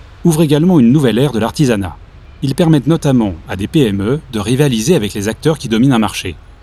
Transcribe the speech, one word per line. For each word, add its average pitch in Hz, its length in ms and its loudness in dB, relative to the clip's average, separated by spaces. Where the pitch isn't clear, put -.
ouvre 160 160 2
également 151 400 4
une 117 100 4
nouvelle 131 260 2
ère 135 140 0
de 113 80 -4
l'artisanat. 104 560 -2
Ils 135 140 -4
permettent 156 320 2
notamment 127 480 0
à 104 80 -8
des 98 140 -6
P 151 160 2
M 101 160 -2
E 127 180 -2
de 107 80 -4
rivaliser 127 540 0
avec 104 180 -2
les 104 160 -4
acteurs 147 280 -2
qui 120 120 -10
dominent 123 240 2
un 117 40 2
marché. 101 380 -4